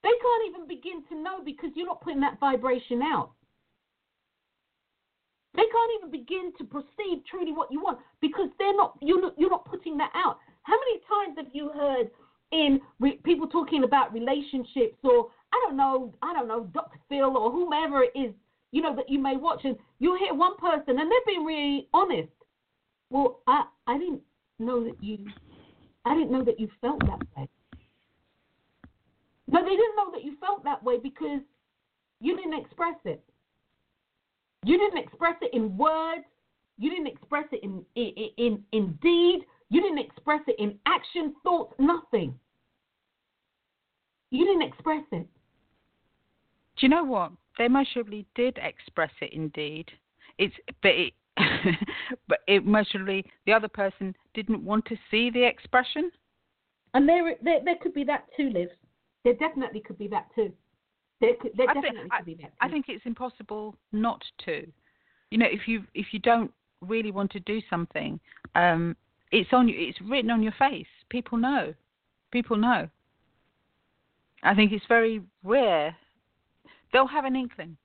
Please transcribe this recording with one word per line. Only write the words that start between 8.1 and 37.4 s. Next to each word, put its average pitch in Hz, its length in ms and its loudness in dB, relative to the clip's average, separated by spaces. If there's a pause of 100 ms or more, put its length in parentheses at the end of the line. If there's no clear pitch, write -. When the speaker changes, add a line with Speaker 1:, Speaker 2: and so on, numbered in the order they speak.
Speaker 1:
because 311 280 -2 (100)
they're 392 180 2
not, - 260 2
you're 349 180 2
not, 370 160 -2
you're 349 140 4
not 349 140 0
putting 339 340 -8
that 311 160 -2
out. - 240 -2 (240)
How 370 160 2
many 508 300 0
times 403 280 -2
have 269 180 -12
you 294 160 -8
heard 285 400 0 (420)
in 285 280 4 (200)
re-, 277 240 2
people 320 240 2
talking 311 360 0
about 247 280 2
relationships 254 920 -2
or, 240 260 6 (240)
I 494 140 2
don't 285 100 -2
know, 262 460 0
I 320 100 -4
don't 262 160 -4
know, 226 240 -4
Doctor - 260 -8 (100)
Phil 269 280 2
or 226 140 2
whomever 302 520 0
it 247 120 4
is, 254 180 -4 (400)
you 285 80 0
know, 311 140 -2
that 254 160 -6
you 277 80 0
may 269 180 0
watch, 311 280 -2
and 262 120 -2 (220)
you'll 359 200 2
hear 381 140 -2
one 359 240 2
person, 302 440 0
and 320 100 0
they're 494 160 4
being 359 180 -2
really 285 480 -2
honest. 330 380 2 (800)
"Well, 254 380 0
I, 254 160 4 (240)
I 254 100 0
didn't 339 240 -4 (380)
know 240 240 -2
that - 180 -10
you, 202 240 -10 (800)
I 247 100 2
didn't 311 160 2
know 254 140 2
that 220 160 0
you 214 80 -4 (120)
felt 285 200 -2
that - 180 -4 (180)
way." 135 120 -10 (2000)
No, 339 140 4
they 370 60 -2
didn't 415 260 4
know 403 160 -2
that 214 100 -10
you 285 160 -12
felt 403 260 -4
that 285 180 -4
way 247 160 0
because 277 420 -6 (800)
you 339 160 -2
didn't 349 180 -6
express 339 500 -4
it. - 180 -8 (1400)
You 311 140 6
didn't 403 200 2
express - 420 -2
it 480 120 -4
in 220 240 -2
words. 320 480 0 (540)
You 254 120 -2
didn't 339 180 -6
express 294 440 -6